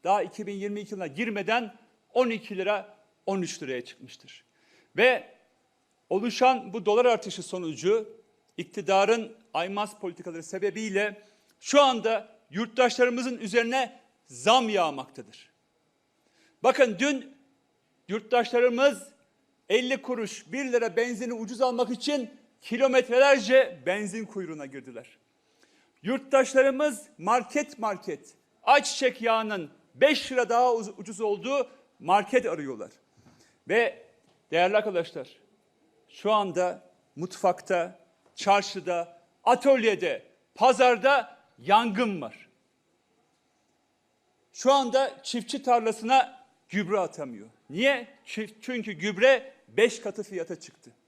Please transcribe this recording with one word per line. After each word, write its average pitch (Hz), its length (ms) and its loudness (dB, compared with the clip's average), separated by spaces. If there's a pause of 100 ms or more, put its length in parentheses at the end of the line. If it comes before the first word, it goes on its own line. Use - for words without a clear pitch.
daha 190 200 2
iki 190 240 -10
bin 202 60 -10
yirmi 208 260 -8
iki 208 140 -12
yılına 185 140 -8
girmeden 208 680 -4 (380)
on 247 160 2
iki 208 280 -8
lira, 196 400 -4 (280)
on 196 160 -2
üç - 220 -8
liraya 127 220 -8
çıkmıştır. - 580 -20 (540)
Ve 240 380 2 (720)
oluşan 226 640 0
bu 202 120 -8
dolar 214 200 2
artışı 220 380 -2
sonucu 180 800 -4 (360)
iktidarın 196 800 0 (160)
aymaz 202 460 -6
politikaları 175 440 -12
sebebiyle 202 760 -4 (380)
şu 285 220 4
anda 226 560 0 (140)
yurttaşlarımızın 240 840 0
üzerine 233 600 -2 (280)
zam 214 420 2
yağmaktadır. 139 800 -4 (1160)
Bakın 254 360 4
dün 269 380 -2 (680)
yurttaşlarımız 240 1080 0 (540)
elli 254 320 0
kuruş, 220 500 -8
bir 269 140 -6
lira 233 300 -2
benzini 233 380 -4
ucuz 226 280 -8
almak 247 280 0
için 254 400 -4 (320)
kilometrelerce 247 1200 4
benzin 202 400 -4
kuyruğuna 160 400 -12
girdiler. 131 520 -16 (840)
Yurttaşlarımız 262 1040 2 (100)
market 254 640 -2
market 196 540 -8 (300)
ayçiçek 277 580 2
yağının 214 500 -2 (240)
beş 269 360 2
lira 247 180 0
daha 240 240 4
uz-, 226 260 -6
ucuz 202 220 -12
olduğu 220 480 -2 (300)
market 202 460 2
arıyorlar. 135 460 -8 (760)
Ve 226 360 0 (480)
değerli 180 260 2
arkadaşlar, 175 500 -4 (840)
şu - 220 -4
anda 180 600 -2 (240)
mutfakta, 180 840 -4 (360)
çarşıda, 180 880 -2 (220)
atölyede, 220 800 2 (320)
pazarda 247 840 4 (220)
yangın 202 640 2
var. - 280 -16 (2000)
Şu 262 200 2
anda 262 500 0
çiftçi - 400 -8
tarlasına 240 840 0 (240)
gübre 196 300 -2
atamıyor. 131 480 -8 (220)
Niye? 240 380 0 (180)
Çi-, - 360 -10
çünkü 226 300 -8
gübre 208 640 2 (120)
beş 214 320 2
katı 208 240 -10
fiyata 175 360 -10
çıktı. - 320 -20 (160)